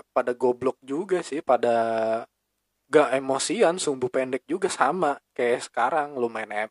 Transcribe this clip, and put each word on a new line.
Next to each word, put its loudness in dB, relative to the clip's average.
pada 0
goblok 0
juga -4
sih, -6
pada 2
gak 4
emosian, 0
sumbu -2
pendek -2
juga -4
sama. 0
Kayak 0
sekarang, -2
lu 2
main -8
M -4